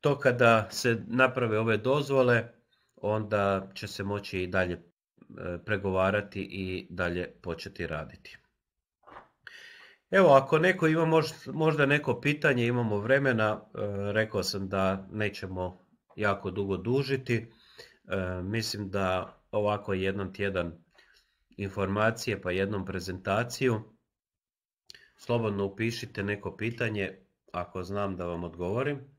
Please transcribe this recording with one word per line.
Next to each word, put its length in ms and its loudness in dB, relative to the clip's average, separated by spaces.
To 180 2
kada 520 6
se 360 0
naprave 520 2
ove 180 2
dozvole, 680 4
onda 760 0
će 120 -10
se 180 -8
moći 380 -4
i 40 -4
dalje, 280 0
e, 60 -10
pregovarati 800 0
i 480 -6
dalje 420 -4
početi 440 -8
raditi. 520 -10
Evo, 240 8
ako 240 6
neko 280 4
ima 200 4
mož-, 460 2
možda 340 2
neko 340 0
pitanje, 460 2
imamo 320 0
vremena, 600 2
e, 180 -16
rekao 300 0
sam 260 -4
da 440 0
nećemo 680 -6
jako 340 0
dugo 260 -2
dužiti. 600 -2
E, 1040 -8
mislim 480 -4
da 460 -2
ovako 420 0
jedan 400 -2
tjedan 400 -2
informacije, 840 0
pa 80 -4
jednom 340 -2
prezentaciju. 960 -2
Slobodno 480 -2
upišite 580 -4
neko 340 -4
pitanje, 640 -4
ako 300 -6
znam 340 -4
da 100 -6
vam 180 -6
odgovorim. 560 -4